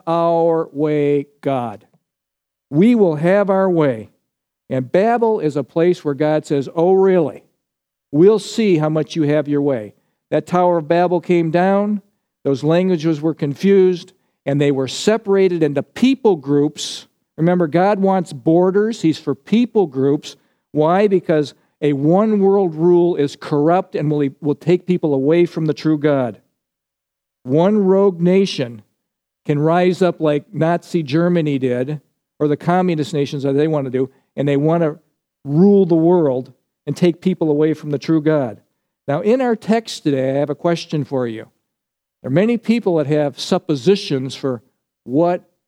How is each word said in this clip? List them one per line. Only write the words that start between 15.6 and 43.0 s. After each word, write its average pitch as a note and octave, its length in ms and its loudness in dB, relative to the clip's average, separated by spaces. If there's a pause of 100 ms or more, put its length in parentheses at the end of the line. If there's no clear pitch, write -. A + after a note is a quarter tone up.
into C#3+ 200 -2
people A#3+ 540 0
groups. C#3+ 720 -4 (300)
Remember, F3 300 0
God F#3+ 320 0
wants F#3+ 320 0
borders. F3+ 720 0
He's D#3+ 180 0
for C#3 160 -6
people A3 520 0
groups. C#3 500 -4 (340)
Why? E3+ 360 2
Because E3 460 0 (280)
a D3 120 0
one F#3+ 460 2
world G3 360 2
rule F3 420 2
is C#3+ 180 -2
corrupt E3 580 0
and D3+ 160 -2
will, D3 200 -2 (100)
will D3 160 -2
take F3+ 300 0
people E3+ 280 0
away D#3 320 2
from E3 200 -6
the D3+ 80 -2
true D#3 240 -2
God. C3+ 420 -2 (1040)
One F3 360 2
rogue F#3+ 420 2
nation F3 600 -2 (600)
can D3 140 -2
rise F3 420 0
up E3+ 200 0
like D3+ 320 -2
Nazi E3 500 -2
Germany D#3 560 0
did, B2+ 400 -4 (400)
or D3+ 80 0
the D3 80 0
communist F3 580 -2
nations C#3+ 300 -4
that C#3 100 -2
they D3 140 2
want D3+ 180 -2
to B2+ 60 -8
do, B2+ 180 -2 (280)
and C#3 100 -2
they C#3+ 100 0
want D#3+ 260 2
to D#3 160 -4 (440)
rule F#3+ 420 4
the E3+ 100 2
world D#3+ 580 0 (320)
and D3 100 -6
take E3+ 240 0
people E3+ 300 -2
away D#3 240 0
from D3 160 -8
the C#3+ 100 -4
true D#3+ 220 0
God. C#3+ 400 -2 (460)
Now, - 140 -4
in A#3 200 0
our A#3+ 140 0
text A3+ 480 -4
today, C3+ 320 -2
I C#3+ 40 0
have D3 120 -4
a D3 40 -6
question E3 480 -4
for B2+ 240 -4
you. A2 220 -12 (720)
There - 80 -10
are B2+ 40 -2
many G#3+ 240 2
people G#3 400 -2
that C#3+ 100 -2